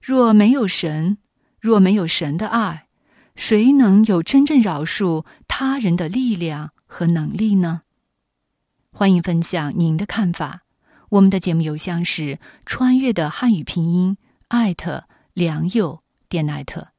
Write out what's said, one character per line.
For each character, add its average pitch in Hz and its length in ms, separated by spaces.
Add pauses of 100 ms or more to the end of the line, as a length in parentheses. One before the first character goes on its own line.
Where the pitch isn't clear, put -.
若 254 320
没 214 180
有 262 160
神， 165 520 (420)
若 220 180
没 190 160
有 190 120
神 156 320
的 214 100
爱， 208 380 (500)
谁 226 360
能 220 340
有 185 160
真 277 220
正 285 160
饶 160 240
恕 165 400 (220)
他 269 320
人 196 180
的 175 120
力 240 260
量 151 360 (160)
和 - 200
能 156 300
力 208 200
呢？ 170 260 (1080)
欢 196 220
迎 175 100
分 170 200
享 151 340
您 165 220
的 202 80
看 185 260
法。 156 280 (480)
我 202 120
们 196 80
的 190 100
节 180 140
目 165 80
邮 156 160
箱 170 260
是 151 360 (260)
穿 254 340
越 262 140
的 165 160
汉 233 240
语 165 100
拼 165 300
音@ 185 240 (1200)
良 160 340
友 185 340 (280)
点 160 160
net 147 400 (120)